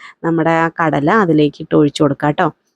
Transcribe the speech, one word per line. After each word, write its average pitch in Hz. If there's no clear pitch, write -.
നമ്മുടെ 165
ആ 165
കടല 151
അതിലേക്ക് 156
ഇട്ട് 160
ഒഴിച്ചു 151
കൊടുക്കാം 147
ട്ടോ. 165